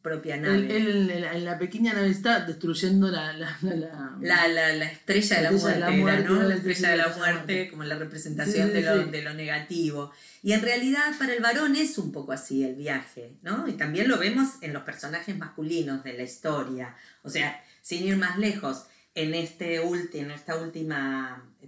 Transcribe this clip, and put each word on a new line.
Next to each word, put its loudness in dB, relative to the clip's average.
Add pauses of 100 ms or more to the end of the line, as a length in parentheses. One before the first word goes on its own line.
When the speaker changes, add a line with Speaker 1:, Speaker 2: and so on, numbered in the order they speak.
Speaker 1:
propia -4
nave. 2
Speaker 2:
Él, 4
él 4
en -2
la, -4
en -4
la -4
pequeña 0
nave 4
está 2
destruyendo 2
la... -4
La, -8
la, 0
la -8
Speaker 1:
La, 4
la, 2
la -2
estrella 2
de 4
la 4
Speaker 2:
la 6
estrella 4
de 2
la 2
Speaker 1:
muerte, 6
era, -
Speaker 2:
muerte, 4
Speaker 1:
¿no? 4
Speaker 2:
la 6
Speaker 1:
La 4
estrella 0
de 6
la 4
Speaker 2:
estrella 0
de 4
la -
Speaker 1:
muerte, -4
Speaker 2:
muerte. -2
Speaker 1:
como -10
la -6
representación 0
Speaker 2:
Sí, 2
sí, 4
Speaker 1:
de 0
lo, 4
Speaker 2:
sí. -4
Speaker 1:
de -6
lo -8
negativo. -4 (320)
Y 4
en 4
realidad 2
para 0
el 0
varón 4
es 0
un -4
poco -10
así -2
el -2
viaje, -8
¿no? -4
Y -2
también -2
lo 4
vemos 2 (120)
en -8
los -8
personajes -8
masculinos -4
de -10
la -10
historia. -6 (300)
O -14
sea, -4 (220)
sin -4
ir 2
más 0
lejos, -2 (280)
en, -2
este -4
ulti-, -2
en -6
esta -8
última -6 (240)